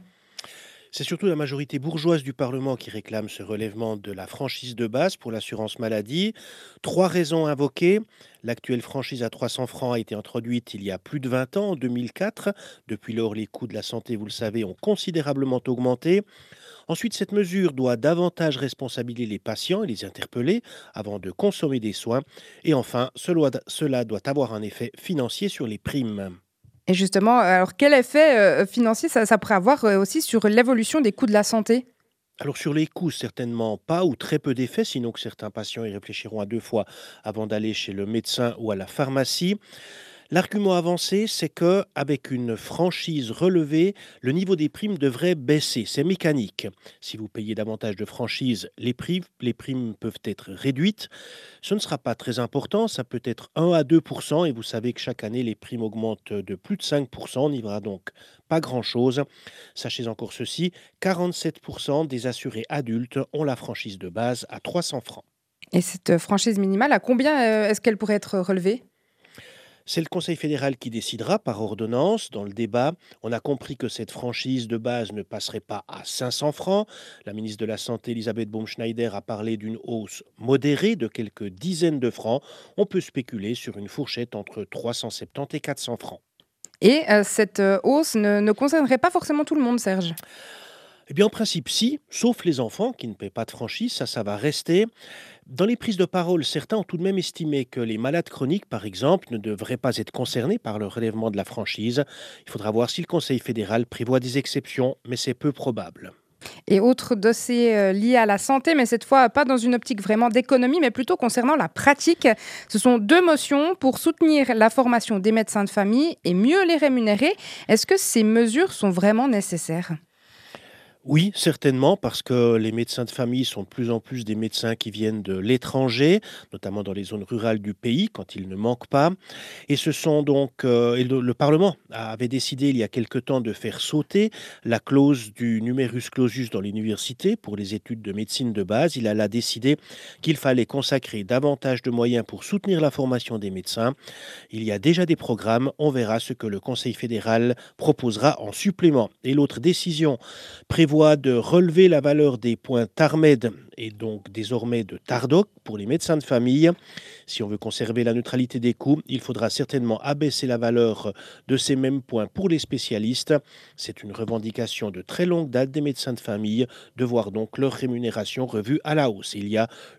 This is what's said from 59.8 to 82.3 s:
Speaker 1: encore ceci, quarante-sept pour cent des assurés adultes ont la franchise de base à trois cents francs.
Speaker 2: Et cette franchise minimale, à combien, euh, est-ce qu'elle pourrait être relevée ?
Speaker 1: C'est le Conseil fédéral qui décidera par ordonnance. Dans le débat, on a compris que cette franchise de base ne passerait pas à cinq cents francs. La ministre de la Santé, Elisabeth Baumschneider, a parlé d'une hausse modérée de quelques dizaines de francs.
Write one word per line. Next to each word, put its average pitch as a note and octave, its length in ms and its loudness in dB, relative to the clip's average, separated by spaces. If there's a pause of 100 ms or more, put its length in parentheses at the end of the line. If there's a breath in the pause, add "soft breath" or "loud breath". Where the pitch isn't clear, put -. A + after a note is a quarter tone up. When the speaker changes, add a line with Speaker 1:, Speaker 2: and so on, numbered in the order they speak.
Speaker 1:
encore A2 240 -10
ceci, D#3+ 400 -4 (260 soft breath)
quarante-sept F3+ 640 -2
pour - 180 -14
cent D3 260 0
des C3 220 -6
assurés A#2 420 -6
adultes B2 520 -4 (120)
ont D3+ 120 -2
la C3+ 100 0
franchise G#2+ 420 -10
de F#2 120 -12
base A#2 400 -4
à A#2+ 100 -14
trois - 240 -4
cents B2+ 200 -6
francs. - 220 -18 (480)
Speaker 2:
Et F3+ 100 4
cette - 360 0
franchise G3+ 400 0
minimale, G3+ 340 2
à G#3+ 60 4
combien, C4+ 420 2
euh, A3 280 2
est-ce G#3+ 120 0
qu'elle A3 160 2
pourrait G#3 180 0
être G3+ 260 -2
relevée ? F#3+ 420 0 (1080 soft breath)
Speaker 1:
C'est - 120 -2
le D#3+ 80 -4
Conseil F3 260 -4
fédéral C#3 440 -2
qui B2 120 -10
décidera A2+ 480 -2
par G#2+ 240 -4
ordonnance. A#2 720 -2
Dans G#2 100 -8
le G2+ 80 -8
débat, A#2 440 -2 (280 soft breath)
on A2+ 80 -6
a A#2 80 -4
compris C#3 380 -6
que B2+ 100 -6
cette A2 240 -8
franchise B2 560 -6
de A2+ 120 -4
base A#2 340 -4
ne G#2 100 -10
passerait - 380 -10
pas - 260 -10
à - 160 -16
cinq B2 300 -6
cents D3 180 -2
francs. G3 380 -2 (360 loud breath)
La G2+ 80 -12
ministre G#2+ 260 -8
de A2 80 -4
la G#2+ 100 -4
Santé, A#2 340 -8
Elisabeth A2+ 400 -4
Baumschneider, A2+ 600 -4
a G2+ 80 -8
parlé A2 360 -6
d'une A2 280 -8
hausse A2+ 400 -8 (140)
modérée C#3 580 2
de A#2+ 100 -4
quelques G#2+ 400 -8
dizaines D3+ 540 -2
de A#2+ 100 2
francs. A#2 320 -2 (340 loud breath)